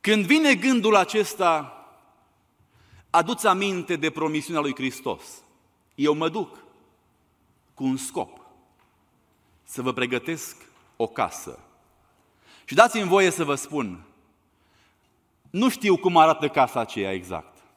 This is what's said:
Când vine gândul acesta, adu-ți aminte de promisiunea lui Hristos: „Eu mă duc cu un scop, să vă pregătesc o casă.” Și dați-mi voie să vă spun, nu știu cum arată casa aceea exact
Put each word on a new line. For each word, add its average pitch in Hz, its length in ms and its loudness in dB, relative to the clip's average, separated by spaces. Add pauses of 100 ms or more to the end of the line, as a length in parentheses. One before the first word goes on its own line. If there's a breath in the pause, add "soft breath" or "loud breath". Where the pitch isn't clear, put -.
Când 208 240 2
vine 285 300 4
gândul 220 420 2
acesta, 180 760 0 (1400 soft breath)
adu-ți 170 360 0
aminte 185 500 -2
de 156 140 -2
promisiunea 156 520 -4
lui 139 120 -4
Hristos: 131 480 -8 (720)
„Eu 147 200 0
mă 160 140 -2
duc 185 360 -8 (1080)
cu 135 100 -10
un 131 120 0
scop, - 440 -10 (1200)
să - 180 -12
vă 127 100 -2
pregătesc 123 640 -6 (400)
o 113 100 -4
casă.” - 520 -8 (1040 soft breath)
Și - 100 -12
dați-mi 208 340 6
voie 185 220 4
să 165 140 -4
vă 143 100 -2
spun, 113 500 -6 (1500)
nu 226 180 2
știu 196 280 2
cum 180 200 0
arată 160 320 6
casa - 320 2
aceea 95 320 -4
exact 90 440 -10 (200)